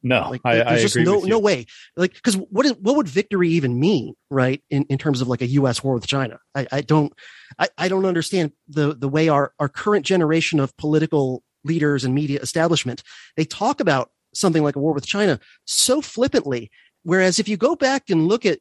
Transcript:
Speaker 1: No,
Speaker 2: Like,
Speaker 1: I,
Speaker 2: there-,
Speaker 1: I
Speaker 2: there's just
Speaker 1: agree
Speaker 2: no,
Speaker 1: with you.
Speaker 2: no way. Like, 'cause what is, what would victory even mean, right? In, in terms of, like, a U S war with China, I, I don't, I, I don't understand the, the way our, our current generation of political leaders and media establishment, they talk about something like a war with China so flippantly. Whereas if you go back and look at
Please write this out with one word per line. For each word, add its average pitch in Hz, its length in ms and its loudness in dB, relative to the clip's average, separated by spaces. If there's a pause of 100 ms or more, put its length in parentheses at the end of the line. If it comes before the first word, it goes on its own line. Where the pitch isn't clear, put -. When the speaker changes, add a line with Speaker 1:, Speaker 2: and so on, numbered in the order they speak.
Speaker 1:
No, 120 260 0
Speaker 2:
Like, 127 160 -10
Speaker 1:
I, 120 100 4
Speaker 2:
there-, 117 120 2
Speaker 1:
I - 20 -2
Speaker 2:
there's 117 140 4
just 107 140 0
Speaker 1:
agree - 80 4
Speaker 2:
no, 190 100 2
Speaker 1:
with 196 80 0
you. 190 80 -2
Speaker 2:
no 226 80 4
way. 180 260 0 (300)
Like, 180 260 -2
'cause 214 140 0
what 196 320 -2
is, 262 60 2
what 220 240 0
would 262 100 0
victory 175 420 0
even 139 300 0
mean, 151 340 0 (160)
right? 131 400 0
In, 139 140 0
in 135 160 -2
terms 139 200 -2
of, 127 80 -2
like, 123 140 -2
a 123 60 -4
U 135 200 2
S 120 160 -2
war 135 120 0
with 113 100 -6
China, 135 320 -4 (160)
I, 131 180 -6
I 143 100 -4
don't, 147 300 0 (460)
I, - 180 0
I 175 120 -2
don't 190 180 0
understand 170 460 -2 (160)
the, 151 260 -2
the 135 160 -6
way 156 200 2
our, 143 280 2
our 147 100 -2
current 202 380 -2
generation 165 540 0
of 135 180 -2
political 151 640 0 (220)
leaders 147 420 0
and 127 80 0
media 143 260 -2
establishment, 160 640 -2 (340)
they 160 100 0
talk 247 340 -4
about 147 320 0 (240)
something 165 280 2
like 143 120 -2
a 143 40 -6
war 151 140 0
with 143 140 -6
China 196 320 0 (240)
so - 380 0
flippantly. 143 680 -2 (340)
Whereas 185 360 2
if 208 80 0
you 214 80 -2
go 254 200 2
back 269 340 -2
and 165 180 2
look 226 180 0
at 175 160 0